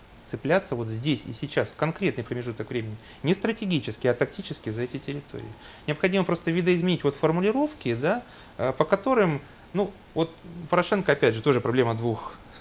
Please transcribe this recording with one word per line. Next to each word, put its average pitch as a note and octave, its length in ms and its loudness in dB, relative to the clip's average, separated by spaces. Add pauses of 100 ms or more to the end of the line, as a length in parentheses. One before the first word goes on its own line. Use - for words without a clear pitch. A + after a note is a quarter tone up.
(240)
цепляться C#3+ 520 0
вот A#2 120 -4
здесь A#2+ 380 -2
и A#2 80 -10
сейчас, - 380 -2
в - 40 -18
конкретный D#3 480 -2
промежуток A#2 460 -6
времени, A2 260 -6 (280)
не D#3 100 2
стратегически, F#3+ 720 0
а A#2+ 60 4
тактически - 560 -4
за A2 140 -4
эти B2+ 140 -6
территории. B2 540 -10 (360)
Необходимо F#3 360 2
просто E3+ 280 0
видоизменить F3 520 2
вот C#3 120 2
формулировки, F#3+ 800 2
да, F3 280 0 (340)
э, B2+ 140 0
по D#3 140 0
которым, G3 560 2 (320)
ну, F#3+ 180 0 (220)
вот D#3+ 160 0 (400)
Порошенко, F3 440 4
опять C3 200 6
же, A2+ 80 -4
тоже B2+ 180 4
проблема A#2 360 2
двух, A2+ 400 -4 (260)